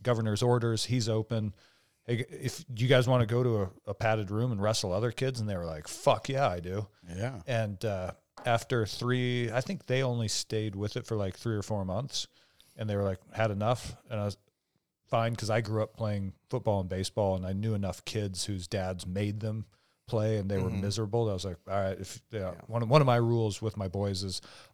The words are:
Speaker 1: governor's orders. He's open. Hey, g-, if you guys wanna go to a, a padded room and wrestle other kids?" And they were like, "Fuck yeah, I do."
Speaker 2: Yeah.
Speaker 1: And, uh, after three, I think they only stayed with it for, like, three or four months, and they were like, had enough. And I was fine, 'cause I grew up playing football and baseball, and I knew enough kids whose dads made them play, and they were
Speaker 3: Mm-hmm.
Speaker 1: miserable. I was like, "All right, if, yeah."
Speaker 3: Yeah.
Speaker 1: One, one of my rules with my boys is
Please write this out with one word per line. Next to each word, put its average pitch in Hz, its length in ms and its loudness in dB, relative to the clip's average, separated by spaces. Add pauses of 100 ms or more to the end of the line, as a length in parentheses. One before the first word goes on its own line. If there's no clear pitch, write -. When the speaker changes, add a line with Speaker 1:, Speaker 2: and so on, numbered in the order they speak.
Speaker 1:
governor's 110 400 2
orders. 117 440 4
He's 117 220 2
open. 110 460 0 (540)
Hey, 117 100 0
g-, 110 140 -2
if - 340 -6 (100)
you 120 120 2
guys 127 200 8
wanna 123 200 4
go 120 160 2
to 113 180 2
a, 95 80 -2 (160)
a 101 80 -4
padded 110 380 0
room 117 200 0
and 101 80 -2
wrestle 104 320 2
other 110 200 0
kids?" 131 280 -2
And 107 80 -2
they 101 80 -2
were 85 120 -4
like, 78 200 -8
"Fuck - 420 2
yeah, 135 200 2
I 87 120 -2
do." 95 260 -4 (280)
Speaker 2:
Yeah. 107 300 -4
Speaker 1:
And, 113 400 -2
uh, 95 280 -4 (300)
after 117 440 2
three, 123 640 0
I 123 100 0
think 185 240 -6
they 127 160 2
only 120 260 0
stayed 107 480 -2
with 104 220 -4
it 117 80 -6
for, 113 100 -2
like, 98 220 -2
three 113 180 -2
or 101 80 -2
four 101 220 -2
months, 104 420 -4 (480)
and 107 140 -4
they 104 60 0
were 101 80 2
like, 95 160 0 (140)
had 110 180 2
enough. 107 440 -2 (140)
And 110 100 -4
I 104 60 -2
was 101 120 -4 (680)
fine, 117 280 2
'cause 104 160 -4
I 113 100 2
grew 110 220 0
up - 120 -8
playing 104 380 -2 (160)
football 110 300 2
and 90 100 -2
baseball, 95 460 0
and 92 100 -2
I 95 80 -2
knew 107 220 0
enough 98 300 -4
kids 101 400 -4
whose 90 220 -6
dads 92 380 -4
made 104 360 -2
them 107 260 -4 (400)
play, 110 300 2
and 98 140 -2
they 98 80 2
were 92 100 2
Speaker 3:
Mm-hmm. 95 120 -2
Speaker 1:
miserable. 110 500 0
I - 20 0
was 92 120 -4
like, 90 120 -6 (100)
"All 95 140 -4
right, 95 180 -2
if, - 220 -12 (100)
yeah." 95 200 -4
Speaker 3:
Yeah. 87 160 -12
Speaker 1:
One, 117 220 -2
one 147 120 8
of 135 60 4
my 120 80 6
rules 117 440 2
with 110 160 -4
my 98 120 -4
boys 98 340 -2
is 95 180 -4 (340)